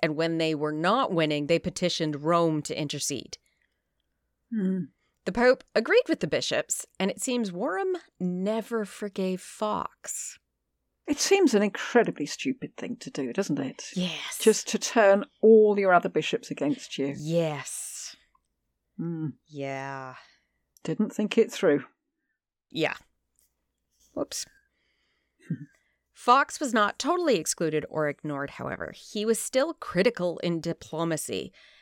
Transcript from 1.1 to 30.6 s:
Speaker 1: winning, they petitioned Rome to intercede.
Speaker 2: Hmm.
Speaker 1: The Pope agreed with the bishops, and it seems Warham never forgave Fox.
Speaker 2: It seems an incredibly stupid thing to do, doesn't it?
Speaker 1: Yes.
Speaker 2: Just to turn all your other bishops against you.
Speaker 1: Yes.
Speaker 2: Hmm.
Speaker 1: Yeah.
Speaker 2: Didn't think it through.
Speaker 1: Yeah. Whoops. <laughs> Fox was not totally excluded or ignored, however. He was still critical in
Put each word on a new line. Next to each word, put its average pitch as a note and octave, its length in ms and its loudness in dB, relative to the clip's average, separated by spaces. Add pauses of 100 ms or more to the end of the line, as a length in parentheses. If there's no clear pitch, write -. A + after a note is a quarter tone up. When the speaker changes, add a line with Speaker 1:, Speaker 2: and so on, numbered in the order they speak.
Speaker 1:
winning, D3+ 340 0
they E3+ 100 4
petitioned D#3+ 680 -2
Rome E3 400 2
to - 160 -8
intercede. C#3+ 580 -6 (1160)
Speaker 2:
Hmm. F#3+ 260 0 (440)
Speaker 1:
The F#3 80 -4
Pope B3 320 4 (100)
agreed D#4 360 4
with - 100 0
the E3+ 80 -2
bishops, - 580 -2 (140)
and F#3+ 100 0
it - 120 -6
seems A#3+ 300 -2
Warham F4+ 440 -4 (240)
never G#3 640 -2
forgave F#3+ 580 -6
Fox. - 960 -8 (680)
Speaker 2:
It - 120 -2
seems F#4+ 340 4
an G3+ 100 4
incredibly G3+ 640 0
stupid - 500 -6
thing - 220 -10
to - 120 -16
do, C3 220 -6
doesn't E3+ 280 -2
it? - 260 -8 (100)
Speaker 1:
Yes. - 440 -6
Speaker 2:
Just - 300 4
to - 100 -2
turn G3+ 440 6 (180)
all G#3+ 380 10
your F#3+ 140 6
other F3 160 6
bishops - 420 -2
against - 460 -4
you. C#3 200 -2
Speaker 1:
Yes. D#3 960 -4 (840)
Speaker 2:
Hmm. E3 300 -4 (200)
Speaker 1:
Yeah. C#3 680 -10 (680)
Speaker 2:
Didn't E3+ 300 -2
think G#3 240 -4
it A3+ 140 4
through. D3 340 2 (840)
Speaker 1:
Yeah. D#3 260 -4 (1160)
Whoops. - 320 -6 (1040)
<laughs> D#3 60 -6 (580)
Fox - 460 2
was B3+ 140 -2
not G#3 240 2
totally D#4+ 400 2
excluded D#3 520 -2
or D3+ 180 -2
ignored, C#3+ 440 -6
however. - 440 -8
He - 300 -8
was A3+ 140 2
still D#4 340 0
critical F3+ 680 0
in E3+ 220 -2